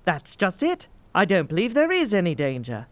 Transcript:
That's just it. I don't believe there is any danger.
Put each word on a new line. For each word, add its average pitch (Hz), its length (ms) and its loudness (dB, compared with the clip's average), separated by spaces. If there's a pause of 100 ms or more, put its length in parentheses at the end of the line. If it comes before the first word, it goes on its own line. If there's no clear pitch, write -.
That's 156 320 -4
just 190 260 -2
it. 349 260 -2 (260)
I - 100 4
don't 180 240 2
believe 220 260 -2
there 311 180 4
is 339 200 0
any 185 220 2
danger. 123 580 -4